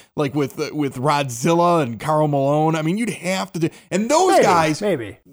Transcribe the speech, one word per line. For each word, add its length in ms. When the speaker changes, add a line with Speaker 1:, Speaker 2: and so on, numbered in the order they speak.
Speaker 1:
like 200
with, 260
uh, 140
with 220
Rodzilla 840
and 160
Karl 300
Malone. 480
I 60
mean, 160
you'd 120
have 440
to 60
do, 100
and 200
those 220
Speaker 2:
Maybe, 120
Speaker 1:
guys, 380
Speaker 2:
maybe. 360